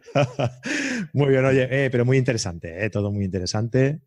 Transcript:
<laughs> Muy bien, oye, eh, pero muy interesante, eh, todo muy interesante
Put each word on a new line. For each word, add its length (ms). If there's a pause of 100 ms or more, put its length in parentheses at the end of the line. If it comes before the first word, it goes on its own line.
(140)
<laughs> 1000
Muy 160
bien, 160
oye, 260
eh, 200
pero 140
muy 120
interesante, 680
eh, 60
todo 220
muy 120
interesante 840